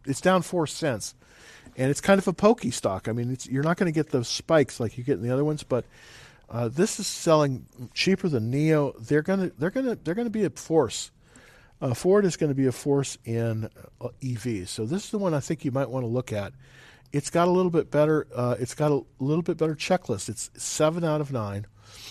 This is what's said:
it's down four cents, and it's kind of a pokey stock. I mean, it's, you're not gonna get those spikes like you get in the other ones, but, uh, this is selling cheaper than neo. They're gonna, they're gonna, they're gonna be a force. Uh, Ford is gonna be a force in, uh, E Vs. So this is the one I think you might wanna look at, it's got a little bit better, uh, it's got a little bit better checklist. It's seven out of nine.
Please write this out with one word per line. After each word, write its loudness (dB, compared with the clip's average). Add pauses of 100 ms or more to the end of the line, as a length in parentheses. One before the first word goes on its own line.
it's -4
down 4
four -2
cents, -4 (640)
and 2
it's 0
kind 6
of -2
a 0
pokey 4
stock. -2
I -2
mean, -2
it's, -6
you're -2
not 2
gonna 2
get 0
those 0
spikes 2
like -4
you -10
get 0
in -6
the -2
other 2
ones, -2
but, -2 (640)
uh, -4
this 0
is -8
selling 2 (260)
cheaper 2
than 0
neo. 2
They're 0
gonna, -2
they're -2
gonna, -2
they're -6
gonna -2
be 0
a 0
force. 0 (680)
Uh, -2
Ford 4
is 0
gonna 0
be 2
a 2
force -2
in, -2 (320)
uh, -10 (140)
E -4
Vs. -4
So -4
this -4
is -16
the -4
one 0
I 0
think -6
you -2
might -2
wanna -4
look -2
at, -6 (580)
it's -4
got 4
a 4
little 2
bit 0
better, 2
uh, 0
it's -6
got 2
a 2 (160)
little 0
bit -2
better 0
checklist. -2
It's -10
seven 0
out 0
of -6
nine. -4 (440)